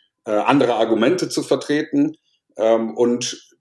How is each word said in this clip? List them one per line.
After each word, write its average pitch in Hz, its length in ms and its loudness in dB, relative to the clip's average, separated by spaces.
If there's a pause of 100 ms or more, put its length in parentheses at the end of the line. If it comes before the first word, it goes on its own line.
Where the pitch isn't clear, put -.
(240)
äh, 110 80 -4
andere 120 420 2
Argumente 113 540 0
zu 143 160 -4
vertreten, 147 720 -2 (400)
ähm, 113 400 0
und 120 440 -2 (200)